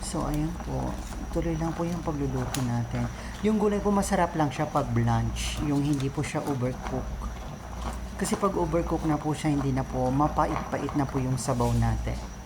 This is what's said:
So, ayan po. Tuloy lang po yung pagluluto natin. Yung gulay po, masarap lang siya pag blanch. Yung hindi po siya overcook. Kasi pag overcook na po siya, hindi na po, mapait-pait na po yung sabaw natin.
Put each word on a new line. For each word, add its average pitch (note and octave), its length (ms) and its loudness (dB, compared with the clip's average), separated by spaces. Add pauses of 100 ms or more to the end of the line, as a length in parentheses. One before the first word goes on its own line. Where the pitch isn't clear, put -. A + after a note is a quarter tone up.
So, - 240 -2
ayan D3+ 240 0 (160)
po. C3 240 -2 (400)
Tuloy E3 240 0
lang D#3+ 160 0
po E3+ 160 -2
yung F3 160 -4
pagluluto C3+ 560 0
natin. A#2+ 480 0 (320)
Yung G#3+ 160 4
gulay G#3 240 4
po, F#3+ 80 2
masarap G3 480 2
lang D3+ 160 2
siya D3+ 160 -2
pag B2+ 240 0
blanch. A#2 720 2
Yung C#3+ 160 2
hindi C#3 320 2
po - 80 -2
siya D3 240 -2
overcook. B2+ 880 -2 (880)
Kasi G3+ 160 0
pag G3 160 2
overcook E3 560 0
na D3+ 80 2
po D3+ 160 0
siya, D3 240 2
hindi C3+ 160 0
na C3 160 0
po, B2+ 240 0
mapait-pait C#3+ 880 0
na C3+ 80 2
po - 80 -4
yung C3 240 0
sabaw A#2+ 400 2
natin. A2+ 640 0